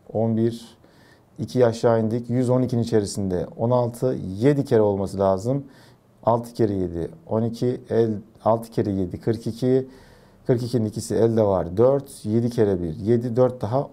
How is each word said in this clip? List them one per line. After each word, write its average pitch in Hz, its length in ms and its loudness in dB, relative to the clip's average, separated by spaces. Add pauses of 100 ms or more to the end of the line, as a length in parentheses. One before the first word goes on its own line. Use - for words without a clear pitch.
(120)
On 110 240 0
bir. 117 400 -4 (600)
İkiyi 123 280 2
aşağı 117 340 2
indik. 117 300 -2
Yüz 123 200 0
on 127 120 2
ikinin 120 200 0
içerisinde 98 640 -2 (100)
on 117 140 -2
altı. 123 460 0 (220)
Yedi 139 260 2
kere 113 160 4
olması 98 380 0
lazım. 101 460 0 (600)
Altı 120 280 0
kere 104 220 0
yedi, 85 360 -4 (160)
on 110 160 -2
iki. 123 380 -4 (100)
El, 113 200 2 (340)
altı 113 260 0
kere 107 200 -2
yedi, 95 300 -4
kırk 110 260 -4
iki. 131 420 0 (580)
Kırk 120 160 2
ikinin 113 240 -2
ikisi 104 280 -6
elde 113 280 4
var. 90 340 0
Dört. 135 480 2
Yedi 117 260 0
kere 101 320 2
bir, 80 140 -4
yedi. 117 400 0
Dört 123 240 2
daha 127 320 -4